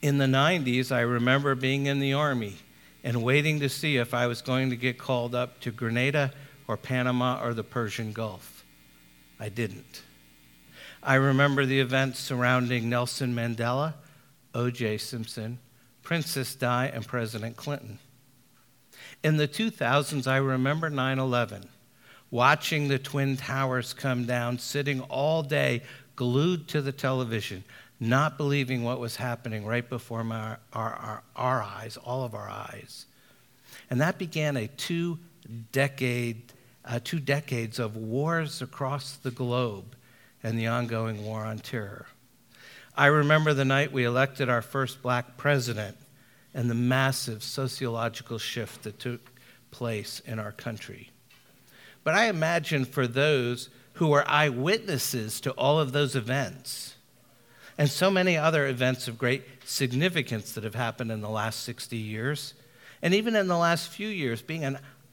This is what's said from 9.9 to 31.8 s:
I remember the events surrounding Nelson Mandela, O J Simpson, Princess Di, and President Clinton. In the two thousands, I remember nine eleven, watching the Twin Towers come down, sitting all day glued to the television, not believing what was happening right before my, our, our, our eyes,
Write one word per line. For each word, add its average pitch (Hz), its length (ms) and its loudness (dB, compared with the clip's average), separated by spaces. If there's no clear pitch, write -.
I 135 100 2
remember 139 540 4
the 135 120 4
events 131 400 0
surrounding 123 720 2
Nelson 123 460 0
Mandela, 120 580 -2
O 120 160 0
J 113 260 -2
Simpson, 113 600 -8
Princess - 540 -4
Di, 123 320 0
and 113 180 -6
President 113 520 -6
Clinton. 135 420 -8
In 156 120 6
the 147 100 4
two 220 240 -2
thousands, 135 560 2
I 131 100 4
remember 135 500 2
nine 135 300 0
eleven, 120 500 0
watching 143 600 4
the 139 100 2
Twin 139 380 0
Towers 131 540 -2
come 123 340 -2
down, 123 340 -2
sitting 139 420 -2
all 147 400 0
day 139 400 2
glued 143 520 2
to 151 120 0
the 139 120 -4
television, 117 720 -2
not 135 380 2
believing 139 460 0
what 120 160 -2
was 117 160 -6
happening 117 500 -6
right 120 240 -2
before 117 340 -6
my, 110 340 -6
our, 113 200 -4
our, 110 300 -10
our 127 280 0
eyes, 101 340 -10